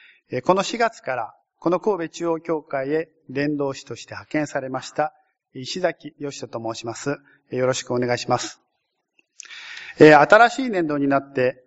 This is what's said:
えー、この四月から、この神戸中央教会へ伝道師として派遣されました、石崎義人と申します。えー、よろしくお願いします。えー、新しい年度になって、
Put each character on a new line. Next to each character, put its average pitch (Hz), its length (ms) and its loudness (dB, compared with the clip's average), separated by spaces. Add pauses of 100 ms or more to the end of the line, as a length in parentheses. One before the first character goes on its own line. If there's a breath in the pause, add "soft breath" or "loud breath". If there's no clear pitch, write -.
(320 soft breath)
え 123 60 -4
ー、 123 40 -10
こ 185 120 2
の 196 100 -2
四 - 120 -8
月 226 260 -2
か 131 120 -4
ら、 113 200 -8 (260)
こ 165 100 -2
の 175 80 0
神 170 300 -4
戸 - 60 -18
中 170 160 -6
央 160 100 -4
教 160 220 -6
会 135 280 -6
へ 160 180 -4 (220)
伝 143 260 -2
道 139 180 -4
師 - 120 -18
と 117 80 -12
し - 120 -18
て - 80 -16
派 101 180 -18
遣 151 160 -2
さ 143 120 -6
れ 131 80 -10
ま 127 140 -8
し - 80 -16
た、 151 240 -4 (400)
石 131 260 -10
崎 160 380 -4
義 143 180 -10
人 123 120 -12
と 117 100 -10
申 113 180 -8
し - 80 -14
ま 117 120 -10
す。 143 240 -8 (320 soft breath)
え - 20 -8
ー、 127 40 -4
よ 127 100 0
ろ 131 60 2
し - 100 -8
く 127 100 -6
お 120 60 -2
願 123 120 0
い 120 60 -2
し - 100 -10
ま 123 100 2
す。 - 220 -12 (1400 loud breath)
え 151 160 12
ー、 - 20 10
新 214 320 8
し - 160 -14
い 247 40 -4
年 175 180 -2
度 147 100 -2
に 139 80 0
な 139 140 2
っ 139 120 -16
て、 127 340 -2